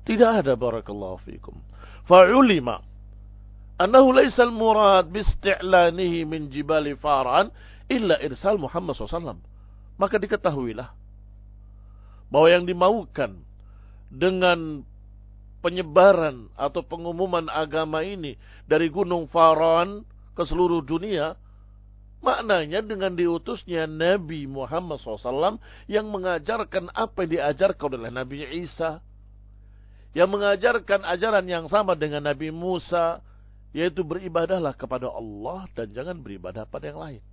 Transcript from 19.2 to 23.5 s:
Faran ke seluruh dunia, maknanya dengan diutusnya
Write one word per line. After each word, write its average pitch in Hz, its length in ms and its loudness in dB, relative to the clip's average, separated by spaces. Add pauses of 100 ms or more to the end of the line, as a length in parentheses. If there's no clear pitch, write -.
Faran 165 720 4 (320)
ke 185 80 -6
seluruh 170 400 0
dunia, 165 560 -4 (880)
maknanya 196 560 0
dengan 196 320 -6
diutusnya 170 720 -4